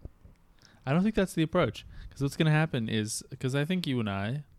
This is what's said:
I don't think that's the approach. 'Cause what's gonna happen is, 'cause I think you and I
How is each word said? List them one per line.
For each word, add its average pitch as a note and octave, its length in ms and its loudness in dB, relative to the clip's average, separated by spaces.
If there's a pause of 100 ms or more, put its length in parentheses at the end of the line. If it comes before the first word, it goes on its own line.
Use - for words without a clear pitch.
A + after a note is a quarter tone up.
(880)
I C3 60 0
don't F3 100 4
think G#3+ 120 2
that's F#3+ 200 2
the E3 80 2
approach. D#3 420 0 (260)
'Cause - 120 -12
what's C#3 140 -2
gonna D#3+ 160 4
happen D3+ 360 2
is, G#2+ 340 -2 (180)
'cause C3 140 -2
I C#3+ 100 2
think F3+ 220 -2
you C3 140 0
and G#2+ 80 0
I G2+ 360 -2 (140)